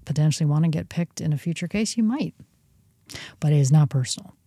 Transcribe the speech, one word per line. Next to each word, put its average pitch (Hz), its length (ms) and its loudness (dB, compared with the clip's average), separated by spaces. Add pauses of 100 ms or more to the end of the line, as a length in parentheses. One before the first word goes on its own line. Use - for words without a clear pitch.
potentially 151 400 0
wanna 151 220 2
get 165 220 -4
picked - 320 -6
in 160 120 -2
a 143 40 -2
future 170 300 -6
case, 208 280 -4
you 226 80 0
might. 220 320 -2 (1040)
But 151 140 2
it 147 60 6
is 135 120 4
not 151 180 6
personal, - 460 -6 (120)